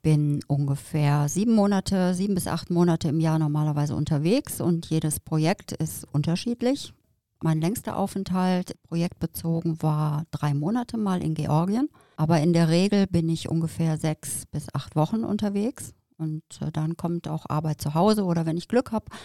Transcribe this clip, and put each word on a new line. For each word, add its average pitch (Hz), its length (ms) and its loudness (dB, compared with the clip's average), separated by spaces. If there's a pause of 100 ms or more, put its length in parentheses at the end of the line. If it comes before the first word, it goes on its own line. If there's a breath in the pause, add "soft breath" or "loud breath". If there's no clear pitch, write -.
bin 147 460 2
ungefähr 143 800 0
sieben 220 240 2
Monate, 196 640 2
sieben 196 180 0
bis 180 140 -2
acht - 240 -4
Monate 170 360 4
im 156 120 0
Jahr 160 180 2
normalerweise 151 580 0
unterwegs 160 640 0
und 170 280 0
jedes 156 320 -2
Projekt 160 520 -2
ist - 400 -6
unterschiedlich. 233 840 -2 (480)
Mein 160 200 2
längster 208 340 -2
Aufenthalt, 185 880 -2
projektbezogen, 165 1000 -2
war 151 480 0
drei 147 240 -2
Monate 226 420 -2
mal 190 240 0
in 156 140 -2
Georgien. 170 520 2 (300 soft breath)
Aber 156 240 4
in 170 100 4
der 165 180 4
Regel 196 360 4
bin 170 240 0
ich 165 180 -2
ungefähr 160 500 0
sechs - 500 -4
bis - 260 -8
acht - 220 -8
Wochen 160 280 2
unterwegs. 208 680 -2 (240)
Und, 156 260 -6 (160)
äh, 156 120 -4
dann 160 260 -2
kommt 170 300 -4
auch 160 200 -6
Arbeit 156 320 -2
zu 147 140 -4
Hause 208 320 4
oder 165 220 0
wenn 165 100 -2
ich 175 100 -8
Glück 254 240 0
hab, 220 180 -4 (160 loud breath)